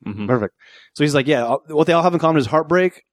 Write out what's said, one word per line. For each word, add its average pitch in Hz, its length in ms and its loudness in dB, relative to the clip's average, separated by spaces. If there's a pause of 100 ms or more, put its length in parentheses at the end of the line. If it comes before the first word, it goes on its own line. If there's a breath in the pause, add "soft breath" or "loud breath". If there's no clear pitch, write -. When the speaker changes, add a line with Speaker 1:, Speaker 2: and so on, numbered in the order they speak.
Speaker 1:
Mm-hmm. 104 220 -10
Speaker 2:
Perfect. 113 260 -2 (400 soft breath)
So 147 100 -4
he's 147 120 0
like, 131 100 0
"Yeah, 135 180 0
all, 123 260 -4
what 156 180 0
they 170 60 4
all 170 100 2
have 180 100 2
in 170 60 -2
common 160 200 2
is 123 60 0
heartbreak 160 560 0 (120)